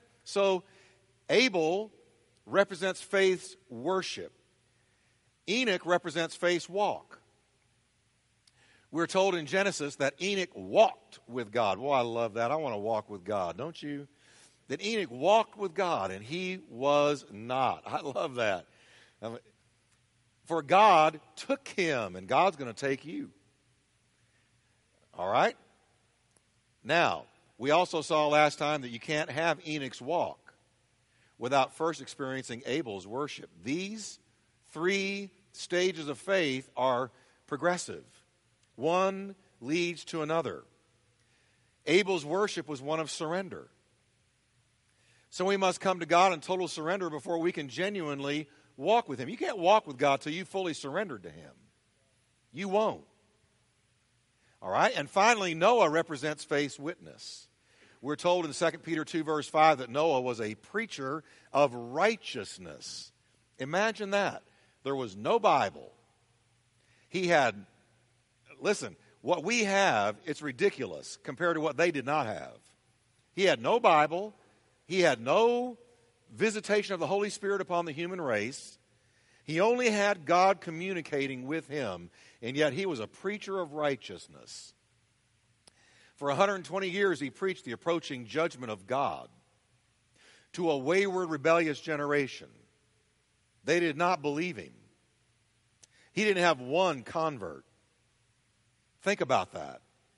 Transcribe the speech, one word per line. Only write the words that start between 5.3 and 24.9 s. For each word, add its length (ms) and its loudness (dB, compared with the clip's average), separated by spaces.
Enoch 360 0
represents 500 0
faith's 320 0
walk. 520 -4
We're 80 2
told 300 2
in 100 -4
Genesis 520 0
that 220 0
Enoch 360 -2
walked 720 2
with 240 -8
God. 260 2
Well, 160 -2
I 80 4
love 320 -2
that. 160 0
I 60 0
want 180 -4
to 60 -4
walk 320 -2
with 120 -12
God, 320 -2
don't 240 -10
you? 280 -10
That 140 -6
Enoch 280 -2
walked 440 2
with 200 -6
God, 340 0
and 160 -10
he 420 -6
was 640 2
not. 540 -2
I 160 -6
love 340 -4
that. 300 0
Um, 160 -10
for 180 -2
God 560 8
took 320 -6
him, 480 -2
and 120 -12
God's 300 4
gonna 160 -10
take 320 -4
you. 240 -10